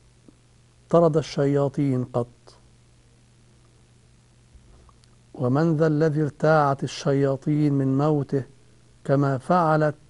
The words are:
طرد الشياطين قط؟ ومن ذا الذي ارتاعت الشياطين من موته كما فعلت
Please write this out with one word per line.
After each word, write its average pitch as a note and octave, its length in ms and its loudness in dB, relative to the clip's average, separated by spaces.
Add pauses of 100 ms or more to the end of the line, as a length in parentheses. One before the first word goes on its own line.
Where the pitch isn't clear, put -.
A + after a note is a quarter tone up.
(920)
طرد E3 260 4
الشياطين C#3 880 -2
قط؟ A#2+ 220 -6 (3000)
ومن D3 420 0
ذا D#3+ 100 2
الذي D#3 360 0
ارتاعت D3 640 0
الشياطين C#3 880 -2
من C3+ 260 0
موته C#3 460 -2 (600)
كما C#3 340 0
فعلت D#3 580 0 (140)